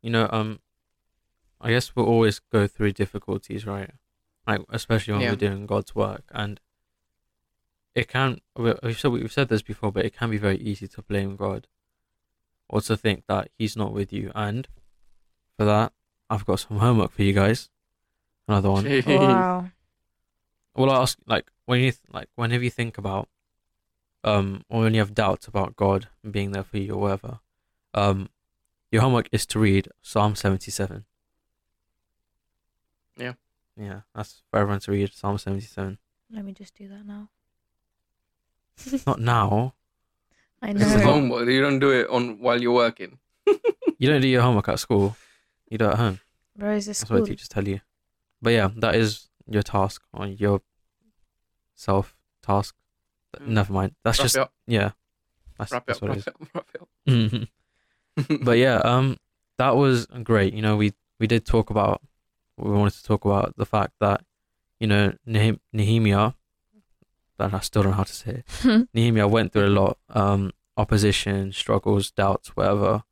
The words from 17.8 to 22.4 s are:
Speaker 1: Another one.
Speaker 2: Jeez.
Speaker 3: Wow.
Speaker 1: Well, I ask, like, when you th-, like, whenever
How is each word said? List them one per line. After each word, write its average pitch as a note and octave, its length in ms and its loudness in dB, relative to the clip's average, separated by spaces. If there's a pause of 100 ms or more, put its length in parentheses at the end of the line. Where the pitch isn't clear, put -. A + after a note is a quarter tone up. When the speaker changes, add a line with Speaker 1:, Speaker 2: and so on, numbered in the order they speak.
Speaker 1:
Another G2+ 220 2
one. G2 140 2
Speaker 2:
Jeez. C#3 220 0
Speaker 3:
Wow. F#3 640 2 (1040)
Speaker 1:
Well, C3 160 2
I C3 120 4
ask, - 240 -2
like, A2 240 -4 (160)
when B2 140 0
you B2+ 120 2
th-, - 180 -12
like, G#2 240 -14
whenever A#2+ 300 -2